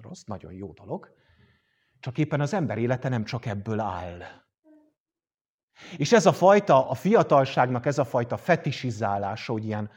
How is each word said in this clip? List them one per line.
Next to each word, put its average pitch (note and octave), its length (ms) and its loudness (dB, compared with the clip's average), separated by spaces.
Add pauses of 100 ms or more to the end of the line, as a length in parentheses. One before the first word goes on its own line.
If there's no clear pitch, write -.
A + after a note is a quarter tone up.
rossz, - 200 -18
nagyon F#2 300 -14
jó F#2 200 -14
dolog. - 440 -14 (840)
Csak B2 180 -8
éppen D3+ 220 -2
az C#3+ 140 -2
ember A2 240 -2
élete B2 300 -2
nem A#2 160 -2
csak - 220 -8
ebből G#2 340 -6
áll. F2+ 380 -8 (1800)
És D3 160 0
ez A3 140 6
a - 60 6
fajta, F3+ 560 6
a C3 60 -4
fiatalságnak C3+ 920 2
ez C#3 120 0
a C#3 60 0
fajta A#2+ 320 -2
fetisizálása, G#2+ 1160 -4
hogy A2 120 -6
ilyen, G#2 320 -6